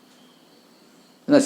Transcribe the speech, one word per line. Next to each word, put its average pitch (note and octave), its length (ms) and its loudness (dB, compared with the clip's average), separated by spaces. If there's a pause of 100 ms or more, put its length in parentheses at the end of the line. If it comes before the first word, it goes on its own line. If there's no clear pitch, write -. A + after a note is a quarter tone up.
(1300)
എന്നാൽ C#3+ 200 0